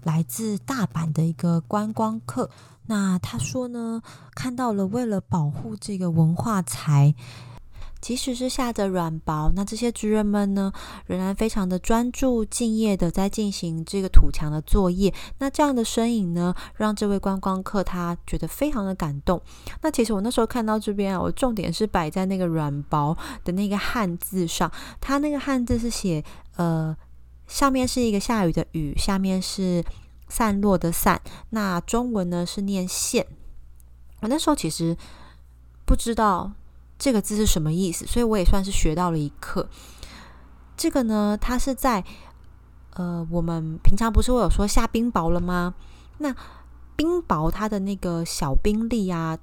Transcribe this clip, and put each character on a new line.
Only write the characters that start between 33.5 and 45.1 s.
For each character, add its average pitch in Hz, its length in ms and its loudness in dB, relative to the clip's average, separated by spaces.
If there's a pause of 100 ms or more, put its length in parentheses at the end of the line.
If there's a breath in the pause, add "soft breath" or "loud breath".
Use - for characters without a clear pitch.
我 214 80 -6
那 269 100 0
时 311 120 0
候 294 80 6
其 165 120 -2
实 165 280 -2 (880 loud breath)
不 254 100 6
知 233 180 0
道 202 380 2 (480)
这 269 120 2
个 208 100 4
字 208 140 -4
是 214 100 2
什 185 160 4
么 156 120 0
意 180 180 0
思， - 140 -8
所 240 160 0
以 - 20 4
我 220 140 2
也 180 80 4
算 202 180 6
是 196 80 -4
学 156 240 2
到 180 160 2
了 160 80 0
一 147 100 -2 (120)
课。 - 260 -4 (1120 loud breath)
这 330 120 0
个 277 140 2
呢， 208 360 2
它 247 200 0
是 269 160 2
在， 214 260 0 (880 loud breath)
呃， 175 380 -6
我 170 120 0
们 165 420 -4
平 202 140 10
常 220 160 2
不 220 80 6
是 240 100 2
会 247 80 4
有 180 100 4
说 202 160 2
下 226 220 4
冰 233 240 0